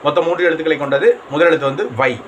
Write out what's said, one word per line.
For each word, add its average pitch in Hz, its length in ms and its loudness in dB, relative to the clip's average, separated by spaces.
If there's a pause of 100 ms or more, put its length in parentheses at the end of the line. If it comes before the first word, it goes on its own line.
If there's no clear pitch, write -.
மொத்தம் 156 220 0
மூன்று 175 180 -2
எழுத்துக்களை 160 340 0
கொண்டது. 143 420 0 (100)
முதல் 156 180 2
எழுத்து 160 180 2
வந்து 139 300 -4
வை. 127 320 -2